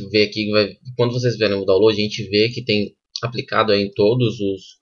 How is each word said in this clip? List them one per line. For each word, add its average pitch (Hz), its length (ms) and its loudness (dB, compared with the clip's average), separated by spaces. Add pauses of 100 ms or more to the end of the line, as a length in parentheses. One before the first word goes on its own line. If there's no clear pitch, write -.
vê 107 140 4
aqui, 104 260 -2
vai, 104 280 0 (180)
quando 120 160 0
vocês 120 260 -2
verem 101 200 0
o 98 80 -4
download, 98 280 4
a 104 80 -2
gente 104 280 -6
vê 104 180 2
que 123 160 -10
tem 104 320 -2 (260)
aplicado 110 520 -2
aí 101 80 2
em 101 100 -4
todos 107 480 2
os, 98 220 -4 (200)